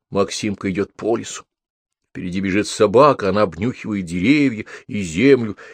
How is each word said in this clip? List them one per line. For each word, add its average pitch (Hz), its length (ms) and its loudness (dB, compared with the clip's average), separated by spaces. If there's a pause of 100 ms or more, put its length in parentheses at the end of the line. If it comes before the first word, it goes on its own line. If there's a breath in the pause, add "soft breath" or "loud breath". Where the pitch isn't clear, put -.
(100)
Максимка, 98 600 -4
идет 95 220 -4
по 110 240 -2
лесу. - 280 -12 (680)
Впереди 90 300 -6
бежит 98 280 -2
собака, 110 640 4
она 104 120 2
обнюхивает 104 640 -4
деревья 107 600 0 (200 loud breath)
и 104 140 -6
землю 107 560 2 (180 loud breath)